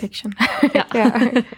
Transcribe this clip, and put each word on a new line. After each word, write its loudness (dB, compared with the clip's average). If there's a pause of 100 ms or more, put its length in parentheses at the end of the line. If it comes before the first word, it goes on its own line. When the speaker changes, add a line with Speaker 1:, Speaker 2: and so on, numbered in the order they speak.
Speaker 1:
lektion. -8 (220)
<laughs> 2
Speaker 2:
Ja. 2 (120)
Speaker 1:
Ja. 4 (260)
Speaker 2:
<laughs> 2 (160)